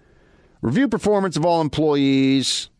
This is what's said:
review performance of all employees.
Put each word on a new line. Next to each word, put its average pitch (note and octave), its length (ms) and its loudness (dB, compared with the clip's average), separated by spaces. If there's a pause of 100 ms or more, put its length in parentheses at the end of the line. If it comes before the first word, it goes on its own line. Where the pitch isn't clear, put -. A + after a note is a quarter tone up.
(600)
review F#3 280 0
performance G3 500 -2
of D3+ 80 0
all E3+ 160 2
employees. C#3 1080 0 (100)